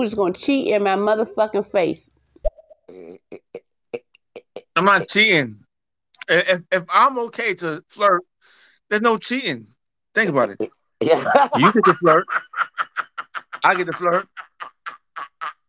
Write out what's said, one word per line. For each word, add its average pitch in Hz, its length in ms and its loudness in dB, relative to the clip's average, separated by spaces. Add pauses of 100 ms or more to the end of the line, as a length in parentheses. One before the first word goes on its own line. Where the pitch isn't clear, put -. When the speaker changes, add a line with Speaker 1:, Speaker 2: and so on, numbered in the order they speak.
Speaker 1:
just 214 140 -6
gonna 185 160 0
cheat - 340 -2
in 202 160 0
my 190 140 0
motherfucking 214 720 -2
face? - 380 -2 (2750)
Speaker 2:
I'm 170 100 2
not 196 240 4
cheating. 160 500 2 (680)
I-, - 40 2 (140)
if, 180 140 0 (100)
if 185 180 0
I'm 247 300 4
okay 226 360 -4
to 160 320 -8
flirt, 196 360 0 (640)
there's 214 120 0
no 226 160 2
cheating. 185 500 -6 (460)
Think 214 160 0
about 127 200 0
it. 101 260 -8
Speaker 3:
<laughs> - 40 -20 (200)
Yeah. 147 240 2 (320)
Speaker 2:
You 208 180 4
get 214 120 2
to 180 80 6
flirt. 170 320 2 (1400)
I 180 120 4
get 180 100 -4
to 165 80 -8
flirt. 175 340 -2 (1400)